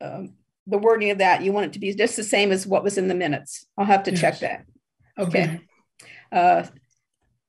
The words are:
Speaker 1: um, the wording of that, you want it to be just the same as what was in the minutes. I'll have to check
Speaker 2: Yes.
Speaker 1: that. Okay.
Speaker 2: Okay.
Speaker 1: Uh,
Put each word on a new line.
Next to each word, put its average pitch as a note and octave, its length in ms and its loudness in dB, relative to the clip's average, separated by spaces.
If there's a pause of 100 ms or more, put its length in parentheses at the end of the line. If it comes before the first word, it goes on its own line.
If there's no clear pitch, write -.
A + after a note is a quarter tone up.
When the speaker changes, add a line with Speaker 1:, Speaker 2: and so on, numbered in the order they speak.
Speaker 1:
um, - 320 -12 (340)
the G3 100 -2
wording G#3+ 340 2
of G3 80 -2
that, F#3 220 4
you F#3+ 120 0
want G3+ 140 -2
it D3 60 -10
to G3 60 -12
be G3 140 -4
just G#3 240 0
the G#3+ 60 -6
same G3+ 280 2
as F#3+ 160 -2
what G3+ 160 2
was G3+ 140 -2
in F#3 100 0
the F#3+ 80 0
minutes. D3 500 -6 (120)
I'll G3+ 80 -2
have G3 180 4
to B3+ 80 -4
check E3 280 0
Speaker 2:
Yes. - 20 -16
Speaker 1:
that. - 240 -8 (520)
Okay. F3+ 260 0
Speaker 2:
Okay. D#3+ 180 -4 (720)
Speaker 1:
Uh, F3 340 4 (840)